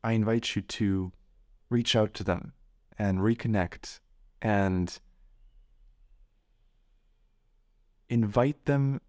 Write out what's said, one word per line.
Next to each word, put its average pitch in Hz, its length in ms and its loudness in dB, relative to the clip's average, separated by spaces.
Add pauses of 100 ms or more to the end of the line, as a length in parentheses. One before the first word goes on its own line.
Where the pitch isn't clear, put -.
I 113 80 0
invite 113 420 0
you 101 80 -2
to 95 500 -2 (560)
reach 120 280 0
out 107 180 2
to - 100 -10
them - 280 -4 (440)
and 98 220 0
reconnect 107 800 -2 (420)
and 95 580 0 (3000)
invite 120 580 0
them 139 420 0